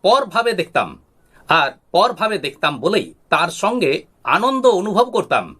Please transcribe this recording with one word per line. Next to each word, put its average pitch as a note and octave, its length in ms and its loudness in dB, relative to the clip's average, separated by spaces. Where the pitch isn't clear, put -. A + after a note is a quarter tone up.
পরভাবে A#3 500 0
দেখতাম, C#3+ 360 -4
আর D#3 200 2
পরভাবে A3 460 0
দেখতাম D#3 400 -4
বলেই E3+ 280 -2
তার E3+ 220 0
সঙ্গে G3 420 -2
আনন্দ B3 420 0
অনুভব G#3+ 440 2
করতাম। C#3 340 -2